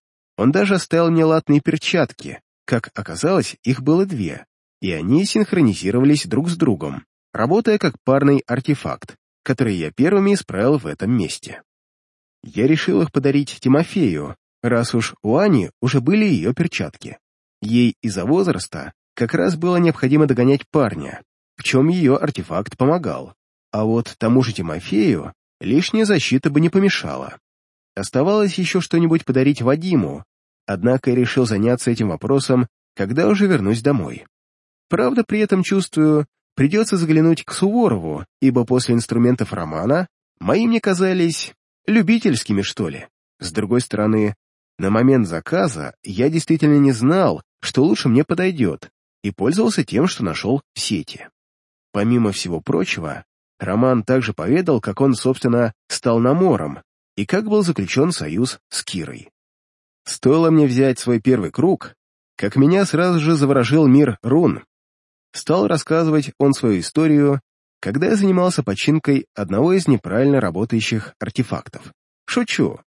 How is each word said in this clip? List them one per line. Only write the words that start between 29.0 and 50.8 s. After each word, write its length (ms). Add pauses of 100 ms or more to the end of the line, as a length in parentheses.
подарить 360
Вадиму, 600 (420)
однако 440
я 60
решил 300
заняться 440
этим 200
вопросом, 580 (280)
когда 320
уже 200
вернусь 340
домой. 440 (640)
Правда, 340
при 160
этом, 240
чувствую, 640 (280)
придется 400
заглянуть 480
к 80
Суворову, 760 (140)
ибо 260
после 300
инструментов 560
Романа 560 (320)
мои 280
мне 120
казались 760 (340)
любительскими, 760
что 280
ли. 180 (320)
С 120
другой 300
стороны, 540 (420)
на 140
момент 360
заказа 760
я 260
действительно 480
не 140
знал, 500 (200)
что 220
лучше 260
мне 140
подойдет, 640 (340)
и 80
пользовался 520
тем, 240
что 160
нашел 380 (120)
в 60
сети. 500 (640)